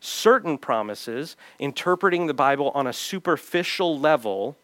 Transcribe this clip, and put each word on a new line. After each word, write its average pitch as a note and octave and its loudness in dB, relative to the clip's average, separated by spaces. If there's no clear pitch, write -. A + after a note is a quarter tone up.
certain G#3 2
promises, A2+ -6
interpreting F3 0
the D3 -2
Bible C#3 2
on C#3 0
a A#2+ -2
superficial F3 -2
level, B2 0